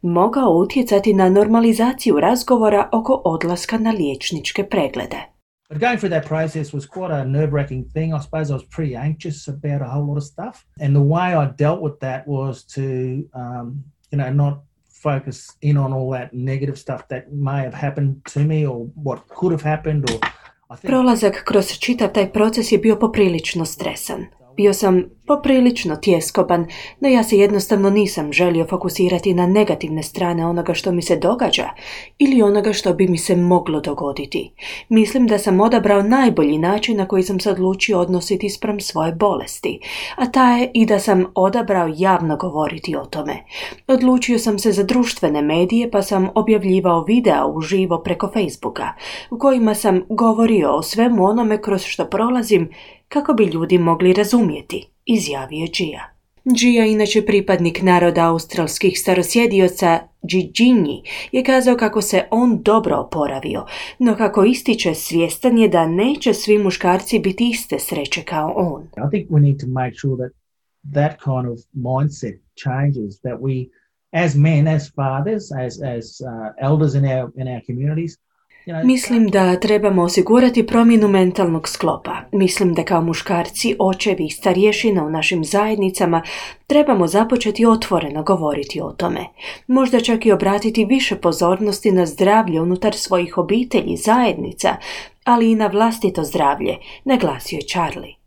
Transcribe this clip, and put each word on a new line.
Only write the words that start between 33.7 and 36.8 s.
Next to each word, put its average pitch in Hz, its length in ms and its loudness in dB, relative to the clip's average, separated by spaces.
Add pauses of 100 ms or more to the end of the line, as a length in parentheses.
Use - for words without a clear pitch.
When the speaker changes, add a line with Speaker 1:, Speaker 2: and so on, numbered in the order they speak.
Speaker 1:
dogoditi. 143 720 -6 (360)
Mislim 220 380 4
da 214 120 2
sam 190 220 2
odabrao 214 420 4
najbolji 202 560 4
način 208 380 0